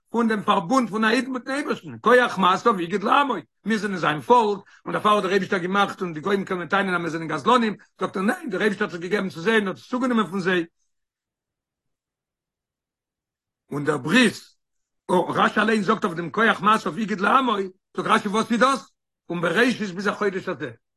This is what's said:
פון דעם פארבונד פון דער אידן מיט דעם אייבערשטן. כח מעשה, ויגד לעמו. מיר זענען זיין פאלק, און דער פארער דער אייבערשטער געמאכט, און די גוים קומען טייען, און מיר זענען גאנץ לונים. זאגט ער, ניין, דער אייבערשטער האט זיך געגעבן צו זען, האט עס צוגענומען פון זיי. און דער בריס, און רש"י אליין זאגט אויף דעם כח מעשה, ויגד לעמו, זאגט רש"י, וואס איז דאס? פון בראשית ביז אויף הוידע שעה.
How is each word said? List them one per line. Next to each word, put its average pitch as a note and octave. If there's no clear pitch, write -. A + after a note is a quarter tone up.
פון A3+
דעם G#3+
פארבונד G3+
פון G#3+
דער A3
אידן B3+
מיט B3
דעם C4+
אייבערשטן. G#3+
כח A#3+
מעשה, F#3+
ויגד F#3
לעמו. C4
מיר G#3+
זענען F#3+
זיין D3+
פאלק, G#3+
און F3
דער E3
פארער G#3
דער F#3
אייבערשטער F#3+
געמאכט, G3
און F3
די D3+
גוים G3
קומען F3
טייען, F#3+
און F3
מיר E3
זענען D#3+
גאנץ D3+
לונים. A3+
זאגט -
ער, F#3+
ניין, B3+
דער F3+
אייבערשטער G#3
האט D#3
זיך E3+
געגעבן F#3+
צו D#3
זען, G#3
האט F3
עס -
צוגענומען A#3+
פון F#3+
זיי. F3+
און C#3+
דער D3+
בריס, F#3
און E3
רש"י G#3+
אליין A3
זאגט G#3+
אויף E3+
דעם E3+
כח G#3+
מעשה, G#3+
ויגד F#3
לעמו, A3+
זאגט F#3
רש"י, A3
וואס A3
איז A#3
דאס? C4
פון F3
בראשית G3+
ביז G3
אויף G3+
הוידע F#3+
שעה. D3